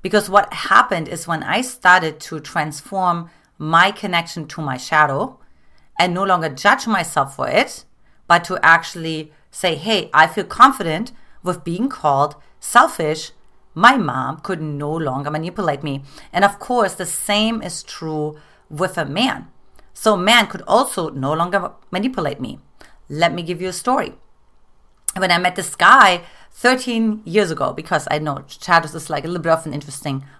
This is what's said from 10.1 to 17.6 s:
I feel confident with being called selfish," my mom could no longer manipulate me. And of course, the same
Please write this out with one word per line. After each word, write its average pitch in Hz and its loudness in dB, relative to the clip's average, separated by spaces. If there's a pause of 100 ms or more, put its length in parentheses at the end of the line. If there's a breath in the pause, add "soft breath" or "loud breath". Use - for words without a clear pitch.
I 156 8
feel 175 -4
confident 214 2 (320 soft breath)
with 175 -4
being 190 -2
called 143 0 (240 soft breath)
selfish," - 0 (420)
my 233 6
mom 131 -2
could 175 -6
no 147 -6
longer 143 -4
manipulate 160 -4
me. 139 -6 (300 loud breath)
And 185 2
of 196 0
course, 233 0
the 180 -6
same 214 -2